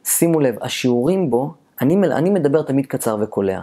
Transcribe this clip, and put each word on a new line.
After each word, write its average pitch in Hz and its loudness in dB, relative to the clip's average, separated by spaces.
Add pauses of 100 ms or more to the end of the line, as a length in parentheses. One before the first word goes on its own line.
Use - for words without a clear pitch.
שימו 165 2
לב, 127 2
השיעורים 127 0
בו, 131 -2 (260)
אני 143 2
מל-, 180 2
אני 156 0
מדבר 156 2
תמיד 135 -2
קצר 113 -4
וקולע. 98 -2